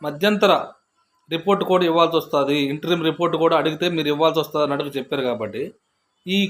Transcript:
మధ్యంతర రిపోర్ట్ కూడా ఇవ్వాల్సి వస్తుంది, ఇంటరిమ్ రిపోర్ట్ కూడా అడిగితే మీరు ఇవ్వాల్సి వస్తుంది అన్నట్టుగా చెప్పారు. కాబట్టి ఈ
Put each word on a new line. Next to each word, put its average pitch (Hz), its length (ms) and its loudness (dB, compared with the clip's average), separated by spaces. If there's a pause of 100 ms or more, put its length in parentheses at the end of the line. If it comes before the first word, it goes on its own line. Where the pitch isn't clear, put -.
మధ్యంతర 190 480 2 (760)
రిపోర్ట్ 165 420 0
కూడా 180 180 4
ఇవ్వాల్సి 165 300 4
వస్తుంది, 143 380 0 (160)
ఇంటరిమ్ 165 360 -2
రిపోర్ట్ 160 340 0
కూడా 165 180 4
అడిగితే 156 240 -2 (120)
మీరు 147 160 0
ఇవ్వాల్సి 156 280 2
వస్తుంది 151 240 -2
అన్నట్టుగా 143 320 -4
చెప్పారు. 135 320 -4
కాబట్టి 110 340 -6 (600)
ఈ 190 140 0 (100)